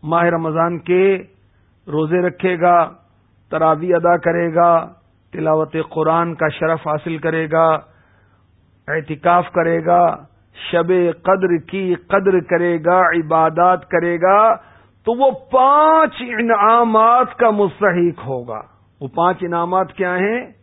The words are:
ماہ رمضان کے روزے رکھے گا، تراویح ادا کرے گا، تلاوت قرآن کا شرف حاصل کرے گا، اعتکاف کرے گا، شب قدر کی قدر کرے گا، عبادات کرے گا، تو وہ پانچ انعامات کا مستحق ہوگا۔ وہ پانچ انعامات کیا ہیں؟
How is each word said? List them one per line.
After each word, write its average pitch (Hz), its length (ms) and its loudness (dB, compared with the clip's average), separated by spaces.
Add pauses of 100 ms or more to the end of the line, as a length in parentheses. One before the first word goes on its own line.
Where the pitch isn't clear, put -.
ماہ 165 200 0
رمضان 165 560 -2
کے 185 380 2 (680)
روزے 160 400 -2
رکھے 180 340 -4
گا، 175 280 2 (600)
تراویح 160 460 0
ادا 170 220 2
کرے 170 380 -2
گا، 170 320 2 (460)
تلاوت 156 420 -2 (140)
قرآن 160 460 -2
کا 156 120 -2
شرف 160 400 -4
حاصل 156 300 -6
کرے 160 340 -4
گا، 160 160 2 (1200)
اعتکاف 160 640 -2
کرے 165 340 -2
گا، 175 300 2 (560)
شب 170 220 0 (300)
قدر 185 340 0
کی 185 380 -4
قدر 190 440 0
کرے 170 460 -2
گا، 180 140 2
عبادات 165 920 0
کرے 175 280 -2
گا، 208 380 4 (500)
تو 226 80 -2
وہ 262 180 2 (200)
پانچ 302 680 4
انعامات 233 1160 2
کا 233 140 2
مستحق 185 800 -2
ہوگا۔ 120 340 -10 (400)
وہ 139 60 -12
پانچ 170 340 0
انعامات 175 520 -4
کیا 180 240 -4
ہیں؟ 220 280 -4 (180)